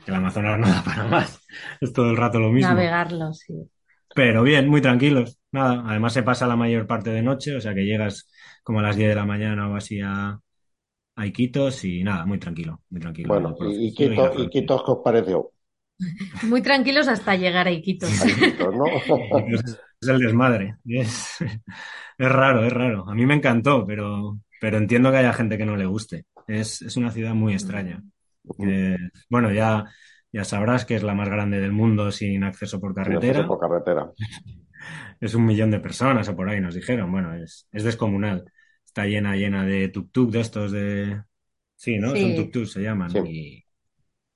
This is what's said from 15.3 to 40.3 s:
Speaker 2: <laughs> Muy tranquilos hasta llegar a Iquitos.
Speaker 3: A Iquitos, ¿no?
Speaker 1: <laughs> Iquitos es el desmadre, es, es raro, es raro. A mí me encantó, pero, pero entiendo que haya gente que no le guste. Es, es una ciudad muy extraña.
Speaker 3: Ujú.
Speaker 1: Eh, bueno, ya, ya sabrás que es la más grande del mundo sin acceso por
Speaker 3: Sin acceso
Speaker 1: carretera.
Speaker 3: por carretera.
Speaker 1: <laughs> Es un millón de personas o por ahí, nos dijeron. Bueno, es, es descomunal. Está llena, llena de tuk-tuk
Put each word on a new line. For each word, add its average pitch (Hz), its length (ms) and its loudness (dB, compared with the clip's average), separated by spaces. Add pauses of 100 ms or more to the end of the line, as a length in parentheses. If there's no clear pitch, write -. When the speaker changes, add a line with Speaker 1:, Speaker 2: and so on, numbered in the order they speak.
Speaker 2:
<laughs> 185 320 -12
Muy 233 200 2
tranquilos 277 460 2
hasta 208 280 0
llegar 180 320 2
a 180 40 2
Iquitos. 170 480 -2
Speaker 3:
A 92 80 4
Iquitos, 98 480 2
¿no? 139 120 2 (200)
Speaker 1:
<laughs> 123 240 2
Iquitos 120 480 0 (220)
es 120 80 -4
el 131 100 6
desmadre, 113 640 2
es, 117 520 -6 (800)
es 131 140 2
raro, 131 340 6
es 123 80 2
raro. 113 360 -2
A 101 60 -4
mí 120 100 4
me 143 100 6
encantó, 127 500 4
pero, 104 540 -4 (200)
pero 110 180 0
entiendo 120 340 4
que 135 60 4
haya 123 160 4
gente 110 240 -2
que 107 80 -2
no 107 120 -2
le 95 80 -2
guste. 92 400 -6 (220)
Es, 107 340 -6
es 110 160 -8
una 120 140 -2
ciudad 113 240 -4
muy 110 180 2
extraña. 95 500 -6 (400)
Speaker 3:
Ujú. - 240 -6
Speaker 1:
Eh, 95 300 0 (320)
bueno, 117 240 4
ya, 110 320 2 (460)
ya 104 140 -6
sabrás 113 400 0
que 117 100 -2
es 101 80 -2
la 101 120 -2
más 101 140 -2
grande 101 320 -2
del 98 120 -2
mundo 107 380 2
sin 98 320 -2
acceso 98 380 -6
por 98 120 -6 (100)
Speaker 3:
Sin 95 120 0
acceso 135 300 2
Speaker 1:
carretera. - 0 -
Speaker 3:
por 95 140 -2
carretera. 85 580 0
Speaker 1:
<laughs> - 1040 -16
Es 110 140 -4
un 113 100 4
millón 110 260 4
de 104 80 0
personas 120 500 0
o 95 60 -4
por 92 140 -4
ahí, 104 120 -2
nos 87 140 -4
dijeron. 90 360 -4
Bueno, 92 240 -2
es, - 360 -16
es 107 120 -6
descomunal. 104 640 -2 (400)
Está 104 200 -6
llena, 101 300 -2
llena 98 300 -2
de 95 260 -2
tuk-tuk 113 400 -2